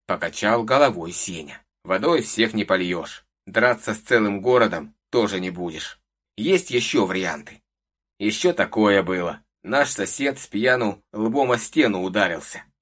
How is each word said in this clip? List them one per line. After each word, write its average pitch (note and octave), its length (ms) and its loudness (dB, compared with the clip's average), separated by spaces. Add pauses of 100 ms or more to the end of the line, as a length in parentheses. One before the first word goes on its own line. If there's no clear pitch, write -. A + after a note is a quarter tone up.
покачал G#2 600 0
головой A2+ 480 2
Сеня. D#2+ 500 -8 (220)
"Водой A2+ 360 2
всех A2 320 -2
не G#2 120 0
польёшь. F2+ 600 -2 (200)
Драться A2+ 480 0
с G#2+ 60 -8
целым G#2 420 2
городом A2 520 2 (160)
тоже G2+ 300 0
не F#2 100 -4
будешь. F2 520 -8 (340)
Есть F3 360 0
ещё A#2+ 340 0
варианты". F2+ 560 -6 (580)
"Ещё A2 320 0
такое G2+ 500 2
было. F2 400 -4 (220)
Наш C#3 280 0
сосед C#3 480 -4
с - 80 -12
пьяну A#2 540 0 (120)
лбом B2 400 0
о A#2 40 2
стену A2 460 0
ударился. F#2 600 -2 (160)